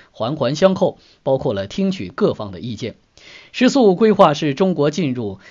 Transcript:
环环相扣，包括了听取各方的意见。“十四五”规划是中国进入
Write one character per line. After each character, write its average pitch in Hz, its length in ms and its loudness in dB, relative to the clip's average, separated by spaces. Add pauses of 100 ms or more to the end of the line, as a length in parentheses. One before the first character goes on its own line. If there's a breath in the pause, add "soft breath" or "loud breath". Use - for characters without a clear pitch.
环 120 260 -6
环 151 200 -2
相 190 180 2
扣， - 240 -2 (240 soft breath)
包 135 160 0
括 135 160 -2
了 98 140 -6
听 98 240 -4
取 95 180 -8
各 147 240 -2
方 104 180 -10
的 90 80 -14
意 110 160 -10
见。 104 200 -10 (560 loud breath)
“十 254 180 2
四 269 80 0
五” 208 160 6
规 220 200 4
划 180 200 6
是 147 220 -2
中 190 180 0
国 147 160 0
进 147 240 -4
入 104 240 -8 (140 loud breath)